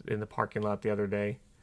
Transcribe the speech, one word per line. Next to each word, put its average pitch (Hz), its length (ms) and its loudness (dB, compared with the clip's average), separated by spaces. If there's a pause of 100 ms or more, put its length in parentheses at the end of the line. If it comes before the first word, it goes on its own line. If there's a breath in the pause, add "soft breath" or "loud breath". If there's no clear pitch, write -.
in 107 120 0
the 107 80 -4
parking 110 340 0
lot 104 220 0
the 107 80 2
other 104 160 2
day. 104 320 0 (240 soft breath)